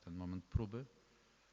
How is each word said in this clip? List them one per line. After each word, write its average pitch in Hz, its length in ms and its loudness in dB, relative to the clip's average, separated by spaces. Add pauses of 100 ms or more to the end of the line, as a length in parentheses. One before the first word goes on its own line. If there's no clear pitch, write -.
ten 87 140 -6
moment 90 300 0
próby, 117 400 2 (680)